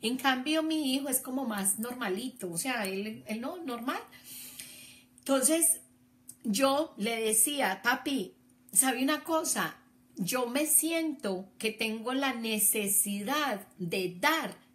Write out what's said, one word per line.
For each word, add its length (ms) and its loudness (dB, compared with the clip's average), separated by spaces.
En 140 0
cambio, 440 2
mi 320 0
hijo 160 0
es 100 0
como 260 -4
más 340 0
normalito, 720 -4
o 80 -4
sea, 260 -2
él, 400 -4
él 160 -4
no, 160 -6
normal. 440 -4
Entonces, 640 2
yo 520 2
le 240 -2
decía, 600 2
papi, 540 0
¿sabe 280 4
una 220 2
cosa? 540 0
Yo 300 0
me 180 2
siento 920 0
que 140 -2
tengo 420 -4
la 200 0
necesidad 1300 0
de 420 -2
dar 380 0